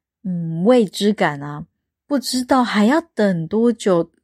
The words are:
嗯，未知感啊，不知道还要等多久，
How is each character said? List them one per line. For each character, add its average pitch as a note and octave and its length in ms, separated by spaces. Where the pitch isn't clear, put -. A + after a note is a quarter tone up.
嗯， E3+ 420
未 A#3+ 200
知 G3+ 280
感 D3+ 280
啊， D3 260
不 C#4+ 140
知 B3 240
道 B3+ 200
还 G#3 220
要 C#4 140
等 F#3+ 480
多 A3+ 240
久， F3+ 400